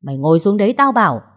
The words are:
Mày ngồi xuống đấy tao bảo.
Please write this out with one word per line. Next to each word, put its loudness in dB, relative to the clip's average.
Mày -10
ngồi 2
xuống 0
đấy 0
tao 2
bảo. 0